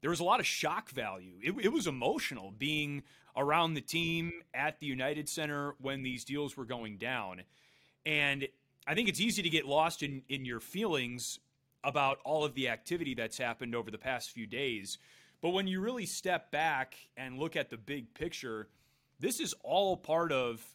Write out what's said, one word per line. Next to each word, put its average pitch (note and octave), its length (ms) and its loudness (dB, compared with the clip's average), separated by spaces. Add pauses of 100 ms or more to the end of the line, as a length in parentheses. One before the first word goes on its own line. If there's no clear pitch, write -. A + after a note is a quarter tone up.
there C#3+ 100 0
was E3+ 100 0
a F3 40 0
lot G#3 160 6
of - 60 2
shock E3+ 440 0
value. F#2+ 520 -6
It, D#3 120 0 (120)
it A3+ 60 6
was C4+ 140 2
emotional C3 680 0
being C#3+ 460 0 (340)
around D#3 380 4
the C#3 80 -2
team E3 500 0 (220)
at D3+ 260 -2
the D3+ 60 -6
United C#3+ 420 -2
Center D3 500 -2
when C3+ 240 -4
these B2+ 220 -4
deals C#3 320 -4
were C3+ 80 -6
going A2+ 320 -6
down. G2+ 460 -4 (640)
And C#3+ 420 2 (380)
I D3+ 80 2
think A3 160 4
it's C#3+ 100 2
easy G3+ 220 2
to E3+ 80 2
get D3+ 160 4
lost D#3 360 4
in, C#3 260 -4
in C3+ 180 -4
your A#2+ 140 -4
feelings C3+ 760 -2 (460)
about C#3 400 2
all D3+ 200 4
of C#3 100 0
the C3 160 2
activity D3 440 -2
that's A2+ 240 -4
happened A#2+ 360 -2
over A2+ 160 -2
the G#2+ 80 -8
past B2+ 320 -4
few A2+ 160 -10
days. A2+ 500 -4 (460)
But E3+ 80 2
when F#3+ 160 2
you F#3 140 0
really A3+ 260 -2
step F3 440 -2
back D3 440 2 (220)
and B2+ 220 -8
look D#3 160 -2
at C#3+ 160 0
the A#2 60 -10
big A2+ 380 -8
picture, B2 540 -6 (500)
this A3+ 200 0
is - 240 -4
all F#3 360 4
part E3 340 2
of A#2+ 320 0 (100)